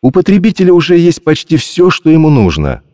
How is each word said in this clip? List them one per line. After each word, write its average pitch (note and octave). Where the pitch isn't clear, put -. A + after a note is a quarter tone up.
У C3+
потребителя F#3+
уже F3
есть E3+
почти D#3
всё, F3+
что D#3+
ему D#3
нужно. F2+